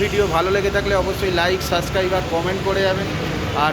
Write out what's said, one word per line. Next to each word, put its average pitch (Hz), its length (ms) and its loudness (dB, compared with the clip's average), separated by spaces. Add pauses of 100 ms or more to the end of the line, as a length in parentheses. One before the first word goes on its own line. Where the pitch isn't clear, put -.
ভিডিও 202 240 2
ভালো 165 240 2
লেগে 196 260 0
থাকলে 202 200 0
অবশ্যই 185 440 0
লাইক, 180 220 2
সাবস্ক্রাইব 185 520 0
আর 180 160 0
কমেন্ট 180 340 -2
করে 190 180 0
যাবেন। 190 240 0 (580)
আর 156 80 2